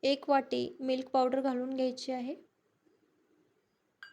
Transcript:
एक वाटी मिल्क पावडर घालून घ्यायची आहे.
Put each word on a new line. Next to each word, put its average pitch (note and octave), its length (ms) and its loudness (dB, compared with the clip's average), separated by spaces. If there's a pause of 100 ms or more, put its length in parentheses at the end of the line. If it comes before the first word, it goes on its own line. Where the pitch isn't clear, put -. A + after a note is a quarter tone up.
एक C4+ 280 2
वाटी C4 500 2
मिल्क C4 280 -2
पावडर B3+ 320 2
घालून B3+ 300 -2
घ्यायची C4 420 -2
आहे. B3+ 220 -6 (1800)